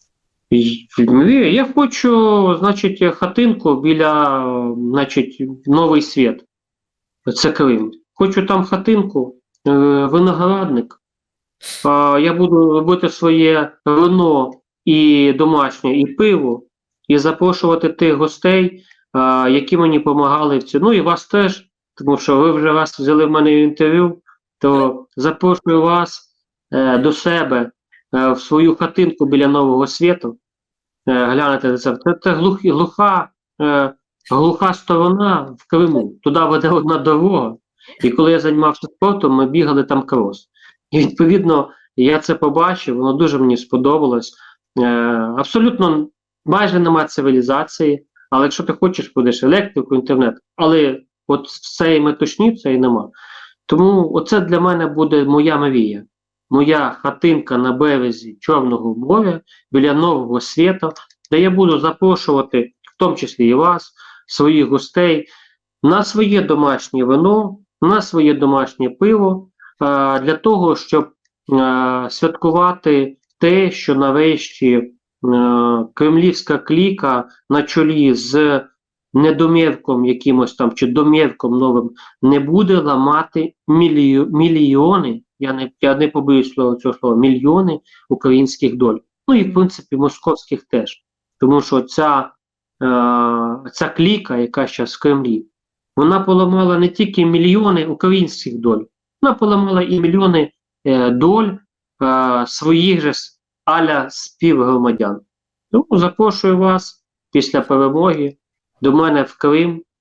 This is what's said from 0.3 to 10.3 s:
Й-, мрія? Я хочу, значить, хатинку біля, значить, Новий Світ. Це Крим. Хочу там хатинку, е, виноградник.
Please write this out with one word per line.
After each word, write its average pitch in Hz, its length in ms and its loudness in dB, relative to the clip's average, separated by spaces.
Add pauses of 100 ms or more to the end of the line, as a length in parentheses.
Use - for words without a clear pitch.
Й-, 117 380 0 (100)
мрія? 151 500 4
Я 240 160 0 (100)
хочу, 220 840 2
значить, 190 560 -2
хатинку 185 680 -2
біля, 139 960 -2
значить, 131 680 -4 (240)
Новий 151 360 2
Світ. 127 420 -2 (920)
Це 156 180 -2
Крим. 113 400 0 (220)
Хочу 190 320 0
там 190 180 -2
хатинку, 190 720 -2 (320)
е, - 20 2 (340)
виноградник. 180 960 -2 (840)